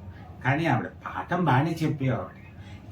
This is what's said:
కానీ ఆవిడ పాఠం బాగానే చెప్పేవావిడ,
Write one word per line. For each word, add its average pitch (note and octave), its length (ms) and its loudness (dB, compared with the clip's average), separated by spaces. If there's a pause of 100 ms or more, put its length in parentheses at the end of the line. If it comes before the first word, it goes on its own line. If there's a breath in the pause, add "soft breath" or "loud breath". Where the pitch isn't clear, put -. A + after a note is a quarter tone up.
(440 loud breath)
కానీ C#3+ 220 4
ఆవిడ A#2+ 200 4
పాఠం E3+ 600 -2
బాగానే C#3+ 380 6
చెప్పేవావిడ, C3 600 0 (480 loud breath)